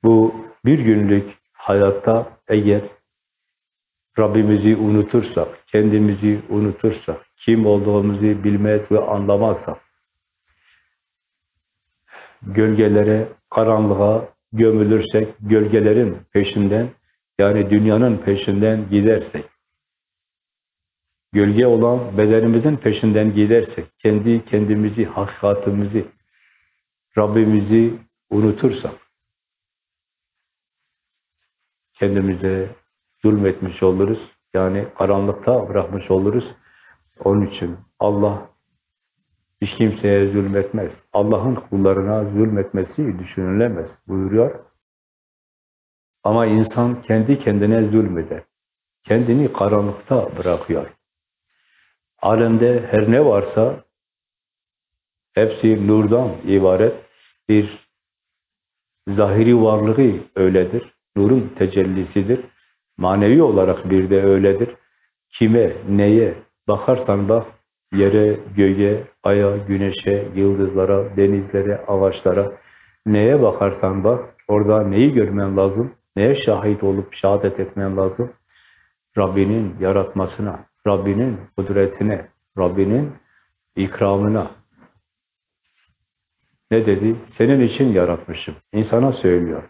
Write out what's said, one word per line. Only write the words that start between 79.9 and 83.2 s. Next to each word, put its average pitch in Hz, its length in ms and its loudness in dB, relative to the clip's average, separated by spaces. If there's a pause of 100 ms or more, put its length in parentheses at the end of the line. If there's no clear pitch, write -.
Rabbinin 101 520 -2 (180)
kudretine, 98 720 -2 (300)
Rabbinin 98 580 -2 (600)